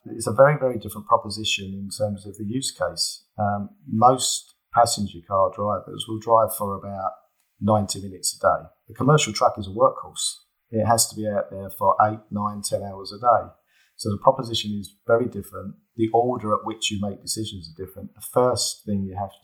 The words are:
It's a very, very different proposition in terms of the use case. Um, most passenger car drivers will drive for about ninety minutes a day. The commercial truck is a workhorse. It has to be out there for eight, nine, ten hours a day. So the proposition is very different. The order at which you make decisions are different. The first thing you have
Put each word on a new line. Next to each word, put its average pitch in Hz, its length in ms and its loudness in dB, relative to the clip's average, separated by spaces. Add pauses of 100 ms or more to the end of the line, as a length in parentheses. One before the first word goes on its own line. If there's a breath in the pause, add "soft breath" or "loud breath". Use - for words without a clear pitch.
It's - 220 -6
a 117 40 -2
very, 139 240 6
very 127 220 -2
different 104 300 -12
proposition 104 640 -2
in 98 160 -10
terms 104 340 -4
of 101 120 -14
the 110 80 -10
use 127 260 -4
case. - 540 -4 (120)
Um, 101 340 -2 (200)
most 123 640 2 (180)
passenger 110 540 2
car 95 260 2
drivers 101 540 -6
will 110 140 -6
drive 113 360 4
for 98 200 -4
about 95 340 -6 (540)
ninety 101 360 2
minutes 95 360 -6
a - 60 -20
day. 85 260 2 (200)
The - 60 -18
commercial 135 380 4
truck 120 240 2
is 98 120 -6
a - 20 -10
workhorse. - 680 0 (340)
It 110 120 2
has 113 260 4
to - 40 -14
be 107 140 -4
out 101 240 -4
there 98 180 -10
for - 240 2 (100)
eight, 110 140 0 (100)
nine, 104 320 -4
ten - 220 -4
hours 98 300 -12
a 101 80 -14
day. 110 280 4 (460)
So - 160 -6
the 101 80 -2
proposition 113 640 2
is - 160 -14 (100)
very 120 200 4
different. 95 500 -10 (180)
The 113 180 0
order 117 400 2
at 104 120 0
which 110 260 -4
you 107 100 -4
make 101 220 -6
decisions 104 480 -8
are 92 140 -12
different. - 320 -16
The - 160 -16
first 123 520 0
thing 101 200 -2
you 92 120 -8
have 98 140 -6 (140)